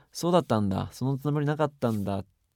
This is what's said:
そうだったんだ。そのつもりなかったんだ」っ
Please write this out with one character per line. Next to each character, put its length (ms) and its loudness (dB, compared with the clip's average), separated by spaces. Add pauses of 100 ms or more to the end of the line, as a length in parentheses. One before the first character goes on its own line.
(120)
そ 180 -2
う 20 2
だ 80 6
っ 40 4
た 180 2
ん 80 0
だ。 220 -2
そ 140 -6
の 120 0
つ 140 -2
も 80 0
り 80 0
な 100 0
か 80 2
っ 60 0
た 200 -2
ん 120 -2
だ」 180 -2
っ 40 -10 (300)